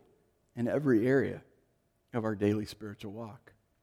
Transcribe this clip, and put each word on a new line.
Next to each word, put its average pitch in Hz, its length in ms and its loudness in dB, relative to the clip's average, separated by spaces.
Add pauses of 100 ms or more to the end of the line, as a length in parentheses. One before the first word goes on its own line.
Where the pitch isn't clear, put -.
(560)
in 120 100 -2
every 120 400 4
area 123 360 2 (720)
of 110 100 -4
our 110 100 -2
daily 104 320 0
spiritual 104 460 -12
walk. 113 400 -14 (300)